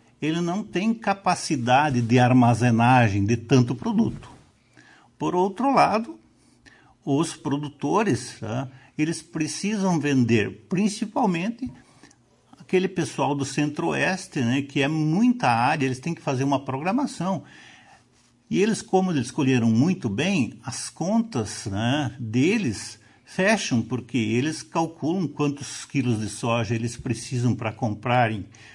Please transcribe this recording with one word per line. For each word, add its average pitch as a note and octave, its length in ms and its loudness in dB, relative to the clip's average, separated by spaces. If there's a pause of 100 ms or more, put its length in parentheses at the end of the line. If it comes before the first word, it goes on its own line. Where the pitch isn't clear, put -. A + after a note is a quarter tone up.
(200)
ele D#3+ 220 -2
não F3 200 -2
tem G3+ 300 -2
capacidade D3+ 1120 0
de A#2 160 4
armazenagem A#2+ 1040 6
de A2+ 140 2
tanto B2+ 360 4
produto. G#3+ 540 -2 (920)
Por D#3 160 -4
outro G3+ 380 0
lado, G#3+ 460 2 (840)
os D3+ 320 0
produtores, D3 1040 -2
tá, A#2+ 280 -6 (300)
eles D#3+ 240 -2
precisam F#3 760 -2
vender, A#2 720 2
principalmente G3+ 1040 -2 (880)
aquele F#3 300 0
pessoal D3 460 -2
do C3+ 120 -2
Centro-Oeste, D3 920 -2
né, B2 200 0
que C#3 220 -2
é E3 60 2
muita D#3+ 600 2
área, C3 380 2
eles C3 140 -4
têm E3 120 -6
que - 80 -10
fazer C3+ 240 -2
uma C#3 160 0
programação. F3 840 -4 (1080)
E E3 100 0
eles, G#3+ 220 0
como F#3 300 0
eles B2+ 140 0
escolheram C3 440 2
muito B2+ 400 2
bem, C#3+ 520 -2
as - 280 -10
contas, F#3 760 -2
né, A#2+ 560 -2
deles B2+ 800 -2 (320)
fecham, F#3 520 0
porque A#2 340 -6
eles A#2+ 460 -2
calculam E3 640 -2
quantos C#3+ 560 -6
quilos A#2+ 340 -2
de G#2+ 120 -6
soja A#2 440 -2
eles A#2 220 -4
precisam A#2+ 580 -2
pra A2 160 -6
comprarem A2 760 -2 (280)